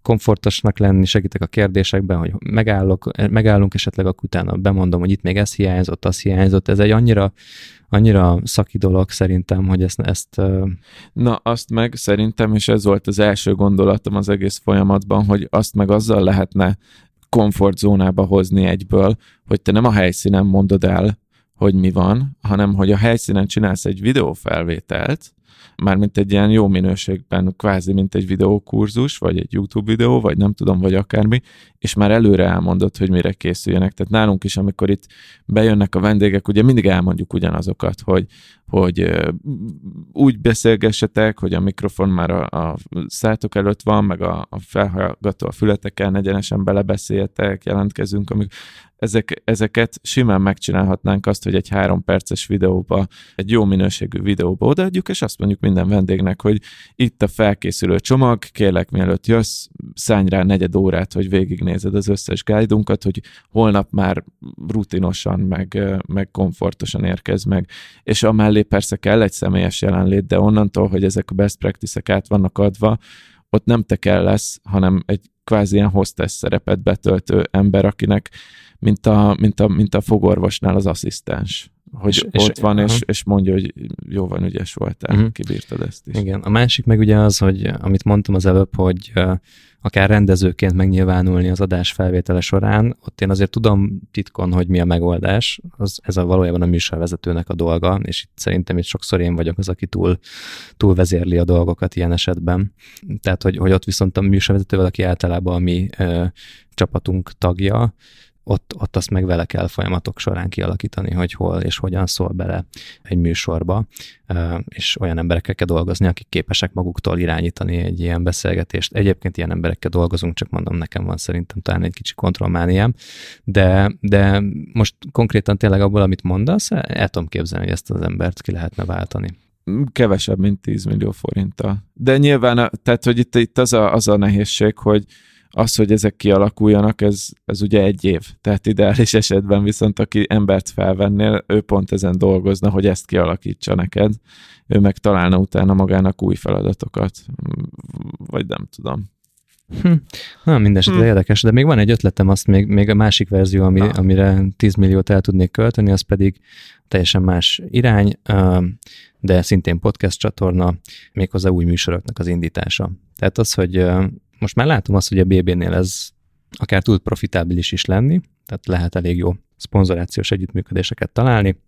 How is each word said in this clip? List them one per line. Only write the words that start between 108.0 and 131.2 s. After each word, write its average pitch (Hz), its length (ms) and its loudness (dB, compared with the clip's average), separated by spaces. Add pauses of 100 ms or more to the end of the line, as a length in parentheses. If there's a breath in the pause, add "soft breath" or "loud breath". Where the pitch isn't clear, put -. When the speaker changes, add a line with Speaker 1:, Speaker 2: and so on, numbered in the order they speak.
Speaker 1:
ott, - 340 -4
ott - 180 -6
azt 92 140 -2
meg 95 160 0
vele 85 200 0
kell 90 220 -4
folyamatok 92 520 -6
során 92 300 -6
kialakítani, 92 640 -6
hogy 90 200 -4
hol 87 260 -4
és 85 180 -4
hogyan 92 280 -2
szól 90 220 -4
bele 90 380 -6 (380 loud breath)
egy 90 140 -4
műsorba, 85 680 -2 (420 loud breath)
ö, 85 380 -4
és - 340 -8
olyan 82 180 -2
emberekkel 85 380 -2
kell 87 120 -2
dolgozni, 85 400 0
akik - 220 -4
képesek - 440 -4
maguktól 90 460 -4
irányítani 87 580 -4
egy 87 220 -4
ilyen 87 240 -2
beszélgetést. 90 720 -4
Egyébként 95 440 -2
ilyen 82 140 -6
emberekkel 85 380 -4
dolgozunk, 85 460 -2
csak - 140 -8
mondom, 87 260 -6
nekem 90 300 -6
van 85 120 -6
szerintem 87 440 -8
talán 90 220 -2
egy 87 100 -4
kicsi - 200 -12
kontrollmániám, 92 800 0 (500 loud breath)
de, 98 560 2
de 98 440 2 (300)
most 107 220 0 (160)
konkrétan 107 460 0
tényleg 98 240 2
abból, 101 200 2
amit 92 220 0
mondasz, 110 480 0
el, 196 100 -2
el - 280 -4
tudom 82 180 -6
képzelni, 87 380 -6
hogy 92 80 -4
ezt - 180 -8
az 90 100 -4
embert 90 400 -4
ki - 100 -8
lehetne 87 340 -8
váltani. 90 520 -8 (540)
Speaker 2:
Kevesebb, 98 480 0
mint 101 220 0
tízmillió 101 500 -4
forinttal. 98 640 -6 (160)